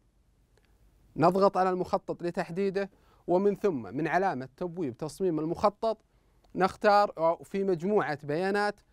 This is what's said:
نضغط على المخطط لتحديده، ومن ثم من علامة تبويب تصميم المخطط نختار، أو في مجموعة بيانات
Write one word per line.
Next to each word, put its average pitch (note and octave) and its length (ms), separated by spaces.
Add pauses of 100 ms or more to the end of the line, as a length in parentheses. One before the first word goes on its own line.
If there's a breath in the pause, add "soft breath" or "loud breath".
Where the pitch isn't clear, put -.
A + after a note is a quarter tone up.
(1160)
نضغط F#3+ 400
على F#3 140
المخطط F3+ 520
لتحديده، F#3 680 (360 soft breath)
ومن F#3+ 300
ثم B2 400
من D#3 120
علامة D#3 480
تبويب E3 400
تصميم E3 420
المخطط G3+ 600 (560)
نختار، G3+ 640
أو D#3+ 260
في G3 200
مجموعة E3 600
بيانات G3 540 (120)